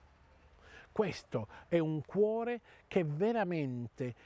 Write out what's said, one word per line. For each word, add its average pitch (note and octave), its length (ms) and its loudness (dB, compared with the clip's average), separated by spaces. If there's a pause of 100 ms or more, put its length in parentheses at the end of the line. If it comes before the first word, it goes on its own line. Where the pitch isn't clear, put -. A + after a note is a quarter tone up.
(920)
Questo D3 540 -2 (220)
è E3+ 100 4
un D#3 260 0
cuore A3+ 560 0 (280)
che F3+ 160 2
veramente, D3+ 1120 0 (120)